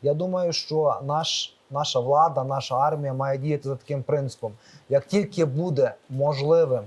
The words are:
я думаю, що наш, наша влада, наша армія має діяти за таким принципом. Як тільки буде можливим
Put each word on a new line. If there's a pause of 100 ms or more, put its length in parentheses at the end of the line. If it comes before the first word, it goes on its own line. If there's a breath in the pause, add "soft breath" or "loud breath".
я
думаю,
що
наш, (160)
наша
влада,
наша
армія
має
діяти
за
таким
принципом. (380 loud breath)
Як
тільки
буде (160)
можливим